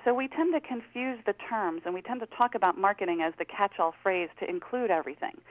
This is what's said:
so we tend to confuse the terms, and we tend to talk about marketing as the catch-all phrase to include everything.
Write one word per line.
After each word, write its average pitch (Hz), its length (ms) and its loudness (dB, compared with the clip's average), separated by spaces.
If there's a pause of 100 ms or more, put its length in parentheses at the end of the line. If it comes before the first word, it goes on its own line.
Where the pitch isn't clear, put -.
so 240 80 4
we 262 160 0
tend 320 240 0
to 311 80 2
confuse 247 640 -6
the 202 100 0 (140)
terms, 175 380 -2
and 180 80 -2
we 185 80 -6
tend 247 180 -6
to 220 60 -6
talk - 280 2
about 185 220 4
marketing 185 460 2
as 165 160 0
the 170 80 -4
catch-all 180 560 0
phrase 180 260 0 (120)
to - 80 -4
include 208 420 -2
everything. - 500 -2 (100)